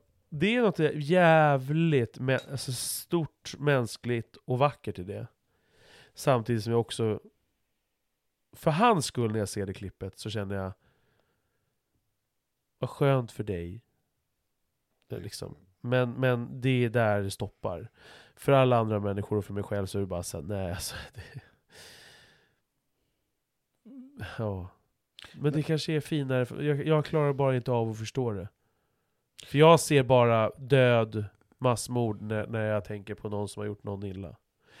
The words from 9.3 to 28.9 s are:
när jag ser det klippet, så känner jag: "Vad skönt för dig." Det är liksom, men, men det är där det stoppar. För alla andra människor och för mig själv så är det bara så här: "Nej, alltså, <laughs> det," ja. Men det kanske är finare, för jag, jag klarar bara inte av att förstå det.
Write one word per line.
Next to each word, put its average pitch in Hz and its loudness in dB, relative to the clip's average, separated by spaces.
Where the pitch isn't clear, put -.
när 110 -2
jag 101 -2
ser 98 -6
det 95 -8
klippet, 95 -12
så 107 -10
känner 101 -6
jag: 95 -4
"Vad 123 -6
skönt 135 0
för 110 -4
dig." 92 -6
Det - -8
är 98 -8
liksom, - -12
men, 123 0
men 123 -2
det 127 2
är 113 0
där 107 2
det 98 -4
stoppar. 101 -8
För - 0
alla 131 6
andra 110 2
människor 101 -2
och 98 -2
för - -12
mig 101 -4
själv 101 -4
så 101 -6
är - 0
det 98 -2
bara 87 -6
så - -10
här: 71 -12
"Nej, 95 -4
alltså, - -8
<laughs> - -20
det," - -16
ja. 95 -6
Men 143 -2
det 151 -2
kanske 160 -4
är 151 0
finare, 131 -2
för - -10
jag, 147 -2
jag 151 2
klarar 147 0
bara 135 2
inte 123 -2
av 113 0
att 107 -8
förstå 117 -4
det. 95 -8